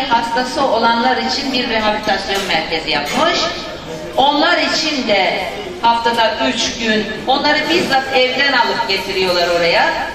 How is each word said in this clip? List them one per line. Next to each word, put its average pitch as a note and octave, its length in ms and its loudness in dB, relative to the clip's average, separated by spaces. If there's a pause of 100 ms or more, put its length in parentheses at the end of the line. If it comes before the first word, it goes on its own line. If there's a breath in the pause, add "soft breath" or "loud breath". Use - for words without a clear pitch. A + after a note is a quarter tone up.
hastası B3 580 0
olanlar A#3 500 2
için B3 360 -2
bir A#3+ 160 -2
rehabilitasyon G#3 800 -2
merkezi D#3+ 420 -2
yapmış. C4 480 0 (800)
Onlar D4 420 4
için D4+ 500 -2
de F#3+ 360 2 (380)
haftada A#3 520 2 (140)
üç - 300 -2
gün, G#3+ 280 0 (200)
onları D4 320 2 (120)
bizzat C4+ 460 2
evden B3+ 360 2
alıp A#3 360 0
getiriyorlar F#3 600 0
oraya. F3 400 2 (260)